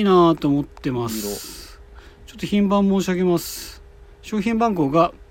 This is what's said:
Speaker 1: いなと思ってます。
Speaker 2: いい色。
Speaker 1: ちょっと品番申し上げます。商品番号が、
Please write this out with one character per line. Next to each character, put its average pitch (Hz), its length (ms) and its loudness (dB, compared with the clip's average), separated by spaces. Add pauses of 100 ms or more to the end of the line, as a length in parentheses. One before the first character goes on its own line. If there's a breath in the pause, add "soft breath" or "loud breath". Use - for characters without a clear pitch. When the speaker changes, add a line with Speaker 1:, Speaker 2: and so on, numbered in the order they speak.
Speaker 1:
い 214 40 2
な 175 340 6
と 151 100 -2
思 143 120 2
っ 143 40 -6
て - 280 -8
ま 120 160 -4
す。 110 80 -8
Speaker 2:
い - 20 -8
い 107 40 -8
色。 101 180 -8 (880 loud breath)
Speaker 1:
ち - 80 -20
ょ - 20 -20
っ - 20 -20
と 180 80 -6
品 202 220 2
番 202 200 2
申 190 140 2
し 185 80 -4
上 180 60 -2
げ 185 80 -2
ま 175 140 2
す。 - 440 -12 (380)
商 - 200 -6
品 220 180 -2
番 226 160 0
号 147 160 0
が、 165 240 2 (160)